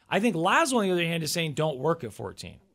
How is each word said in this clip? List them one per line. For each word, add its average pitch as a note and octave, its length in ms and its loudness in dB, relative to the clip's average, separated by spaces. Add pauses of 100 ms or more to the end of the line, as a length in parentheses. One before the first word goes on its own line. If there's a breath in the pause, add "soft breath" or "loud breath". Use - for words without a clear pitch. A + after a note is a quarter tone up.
(100)
I F3+ 100 2
think G#3+ 160 2
Laszlo, B3+ 420 2
on G#3 60 2
the F#3 80 2
other F3 120 2
hand, E3 200 -2
is C#3 80 -4
saying D#3+ 220 -2
don't D3+ 240 -2
work D#3+ 260 0
at G#2+ 80 -10
fourteen. F#2+ 480 -12 (140)